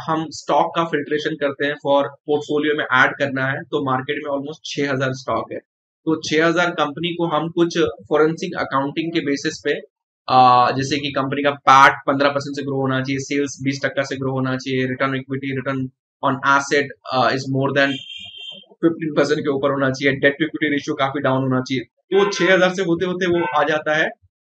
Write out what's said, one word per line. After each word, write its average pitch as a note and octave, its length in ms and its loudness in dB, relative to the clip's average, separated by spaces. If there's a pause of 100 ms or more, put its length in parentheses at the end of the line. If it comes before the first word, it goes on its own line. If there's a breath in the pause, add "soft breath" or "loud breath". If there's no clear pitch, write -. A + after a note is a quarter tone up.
हम D#3+ 220 -2
stock D3+ 460 0
का E3+ 100 0
filtration D3+ 500 -4
करते C#3+ 300 -4
हैं D3 80 -2
for C#3+ 300 2 (220)
portfolio D3 520 0
में C#3+ 160 -2
ऐड C#3 260 6
करना C3 280 -2
है, D3 160 -4
तो C#3+ 220 -4
market C3 400 -2
में D3 60 -6
almost C#3 340 -6
छह C#3+ 260 -4
हज़ार C3 220 -2
stock A2+ 400 -4
है। A2 60 -8 (460)
तो D#3+ 160 2
छह D#3 260 2
हज़ार F3 240 2
company D#3+ 420 -2
को E3+ 140 -2
हम D3+ 220 -2
कुछ E3+ 280 0 (320)
forensic E3 500 0
accounting C#3+ 540 -2
के E3 60 0
बेसिस C#3+ 460 -2
पे, C#3+ 80 0 (540)
अ, B2 500 6
जैसे C3+ 220 -2
कि C#3+ 120 -6
कंपनी C#3 320 -2
का C#3+ 80 2 (180)
PAT C#3 240 10 (140)
पन्द्रह C#3+ 220 2
परसेंट C#3 260 -4
से C#3 80 -6
ग्रो C3+ 180 -2
होना C3 200 0
चाहिए, C3+ 180 -4
sales C#3+ 440 -4
बीस C3+ 220 -2
टका C3+ 180 -2
से C3+ 120 -6
ग्रो C3+ 160 -4
होना C3 260 -2
चाहिए, C3 280 -2
return C3 300 -2
equity, C3+ 440 -6
return C3+ 220 -4 (420)
on C3 160 0 (100)
asset, C#3 380 2 (260)
अ, C3 60 2 (100)
is C3 260 -2
more C3+ 220 0
than C#3 200 2 (840)
fifteen E3 340 0
percent D3 240 2
के C#3+ 80 -2
ऊपर C#3 220 0
होना C3+ 180 0
चाहिए, C3+ 260 0
डेट C#3 180 4
to D#3 100 -4
इक्विटी D3+ 280 -2
रेशियो D3 240 -2
काफी C3+ 240 -2
down C3 240 2
होना C3 180 0
चाहिए। C3 220 -4
तो G3+ 480 0
छह F3+ 220 2
हज़ार F3+ 200 4
से F#3+ 80 -4
होते E3+ 240 0
होते F3+ 220 -2
वो E3+ 180 2 (140)
आ D3 40 4
जाता D3+ 320 0
है E3+ 120 2 (420)